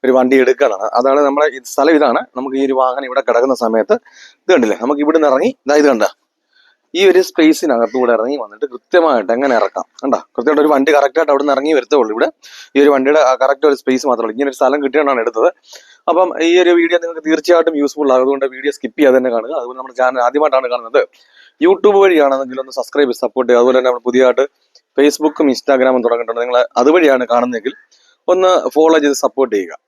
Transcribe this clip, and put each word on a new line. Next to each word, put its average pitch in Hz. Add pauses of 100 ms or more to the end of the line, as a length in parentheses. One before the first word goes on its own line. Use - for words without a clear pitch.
ഒരു 127
വണ്ടി 127
എടുക്കാനാണ്. 110 (100)
അതാണ് 135
നമ്മുടെ 147
ഈ 135 (120)
സ്ഥലം 151
ഇതാണ്. 147 (140)
നമുക്ക് 135
ഈ -
ഒരു 135
വാഹനം 131
ഇവിടെ 131
കിടക്കുന്ന 123
സമയത്ത് 113 (460)
ഇത് -
കണ്ടില്ലേ, 113
നമുക്ക് 143
ഇവിടുന്ന് 156
ഇറങ്ങി 170 (160)
ദാ 143
ഇത് 147
കണ്ട 104 (880)
ഈ 175
ഒരു 180
സ്പേസിനകത്തൂടെ 127
ഇറങ്ങി 117
വന്നിട്ട് 110
കൃത്യമായിട്ട് 127
എങ്ങനെ 131
ഇറക്കാം. 98 (180)
കണ്ടോ, 123 (160)
കൃത്യമായിട്ട് 147
ഒരു 151
വണ്ടി 139
കറക്റ്റ് 143
ആയിട്ട് 151
അവിടുന്ന് 143
ഇറങ്ങി 147
വരത്തേ 143
ഉള്ളൂ. 110
ഇവിടെ 127 (480)
ഈ 139
ഒരു 147
വണ്ടിയുടെ 143
ആ - (100)
കറക്റ്റ് 135
ഒരു 135
സ്പേസ് 131
മാത്രമേ 117
ഉള്ളൂ. 110
ഇങ്ങനെ 139
ഒരു 131
സ്ഥലം 139
കിട്ടിയോണ്ടാണ് 139
എടുത്തത്. 117 (600)
അപ്പം 175 (140)
ഈ 170
ഒരു 175
വീഡിയോ 170
നിങ്ങൾക്ക് 165
തീർച്ചയായിട്ടും 165
യൂസ്ഫുൾ 143
ആകും. 127
അതുകൊണ്ട് 135 (100)
വീഡിയോ 135
സ്കിപ്പ് -
ചെയ്യാതെ 131
തന്നെ 127
കാണുക. 117
അതുപോലെ 123
നമ്മുടെ 131
ചാനൽ 127
ആദ്യമായിട്ടാണ് 131
കാണുന്നത്, 120 (600)
YouTube 196
വഴിയാണെന്നെങ്കിൽ 135
ഒന്ന് 131
സബ്സ്ക്രൈബ് 131
ചെയ്ത് 120
സപ്പോർട്ട് 120
ചെയ്യുക. 120
അതുപോലെ 127
തന്നെ 127
നമ്മൾ 120
പുതിയതായിട്ട് 127 (520)
Facebook-ഉം 147
Instagram-ഉം 131
തുടങ്ങിയിട്ടുണ്ട്. 117
നിങ്ങൾ 123 (200)
അതുവഴിയാണ് 139
കാണുന്നതെങ്കിൽ 120 (520)
ഒന്ന് 185 (180)
ഫോളോ 160
ചെയ്ത് 143
സപ്പോർട്ട് 127
ചെയ്യുക. 87 (120)